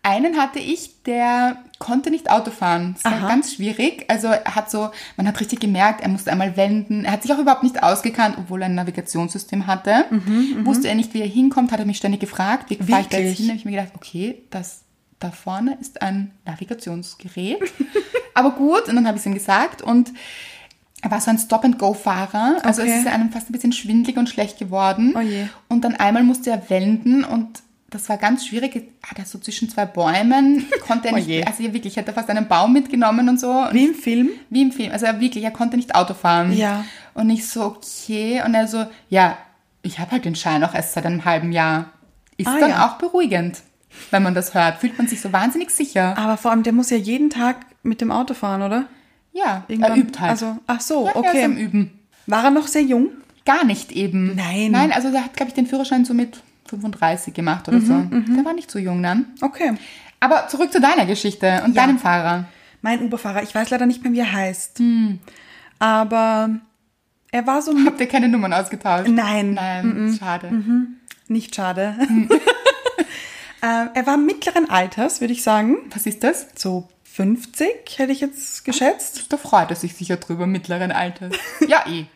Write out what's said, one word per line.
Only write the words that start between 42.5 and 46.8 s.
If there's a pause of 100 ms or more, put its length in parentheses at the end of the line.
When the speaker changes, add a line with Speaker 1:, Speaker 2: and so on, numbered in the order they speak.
Speaker 1:
dann
Speaker 2:
ja.
Speaker 1:
auch
beruhigend, (480)
wenn
man
das
hört.
Fühlt
man
sich
so
wahnsinnig
sicher.
Speaker 2:
Aber
vor
allem,
der
muss